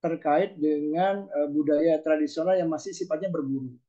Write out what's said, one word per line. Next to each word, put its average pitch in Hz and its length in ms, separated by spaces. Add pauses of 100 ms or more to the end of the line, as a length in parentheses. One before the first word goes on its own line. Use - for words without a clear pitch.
terkait 165 560
dengan, 160 720
eh, 147 240
budaya 151 480
tradisional 156 560
yang 165 160
masih 180 240
sifatnya 175 320
berburu. 135 480 (120)